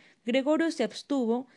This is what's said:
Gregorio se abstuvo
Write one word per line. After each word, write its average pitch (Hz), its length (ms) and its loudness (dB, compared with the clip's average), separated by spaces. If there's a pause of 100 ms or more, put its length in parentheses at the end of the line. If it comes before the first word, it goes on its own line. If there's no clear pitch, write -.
(240)
Gregorio 294 480 2
se 269 100 -2
abstuvo 247 640 -2 (100)